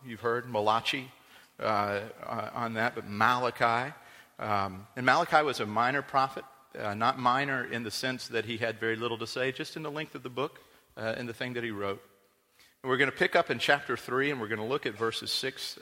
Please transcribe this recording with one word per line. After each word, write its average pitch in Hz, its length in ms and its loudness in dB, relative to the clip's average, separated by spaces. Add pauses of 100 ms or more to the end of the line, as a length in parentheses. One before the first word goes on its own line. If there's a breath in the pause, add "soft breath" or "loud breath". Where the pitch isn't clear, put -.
you've 113 160 -12
heard, 120 260 0
Malachi, 113 640 0 (480 loud breath)
uh, 104 420 0 (220)
uh, 110 320 -6
on 117 180 -2
that, 113 220 0
but 104 120 -8
Malachi. 120 840 2 (460 loud breath)
Um, 98 480 -2 (100)
and 127 80 -2
Malachi 151 400 6
was 131 160 0
a 110 60 0
minor 120 340 2
prophet, 135 420 0 (360)
uh, 104 160 -2
not 120 240 2
minor 131 520 2
in 120 120 -4
the 110 80 -4
sense 127 380 -4
that 113 180 0
he 117 100 -4
had 110 240 -2
very 113 160 0
little 117 220 -2
to 117 80 -6
say, 131 260 -2
just - 240 -8
in 160 60 -8
the 151 80 -6
length 151 240 -8
of 135 80 -10
the 127 80 -8
book, 131 300 -4 (360 soft breath)
uh, 113 220 -4
and 120 100 -6
the 117 60 -6
thing 123 180 -6
that 120 100 -4
he 113 80 -4
wrote. 101 320 -4 (800 soft breath)
And 135 60 -8
we're 131 80 4
gonna 131 160 4
pick - 240 2
up 170 140 4
in 120 80 0
chapter 143 360 2
three, 131 360 0
and 135 100 -4
we're 107 80 -4
gonna 110 180 -2
look 139 200 -2
at 110 80 -4
verses 113 360 -2
six, - 520 -6